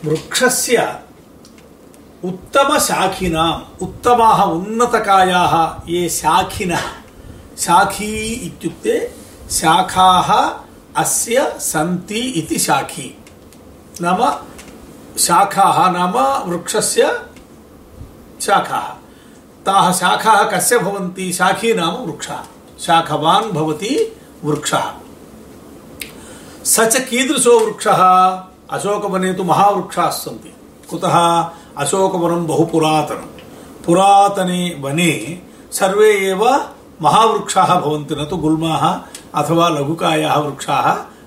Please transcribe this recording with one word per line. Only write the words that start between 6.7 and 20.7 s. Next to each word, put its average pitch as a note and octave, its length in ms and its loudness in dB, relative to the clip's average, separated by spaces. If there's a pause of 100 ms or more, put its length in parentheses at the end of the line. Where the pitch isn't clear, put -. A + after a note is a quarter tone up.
शाखी G#3 760 0
इत्युक्ते - 840 -6 (360)
शाखाः F#3 840 2 (640)
अस्य A#3 600 0
सन्ति F3+ 600 -4
इति B3 400 -4
शाखी, - 600 -4 (840)
नाम F#3 460 0 (720)
शाखाः F#3 720 4
नाम F3+ 280 0 (320)
वृक्षस्य A#3 720 0 (1200)
शाखाः। - 520 -2 (720)
ताः F#3 260 4
शाखाः G#3 500 2
कस्य G3 360 0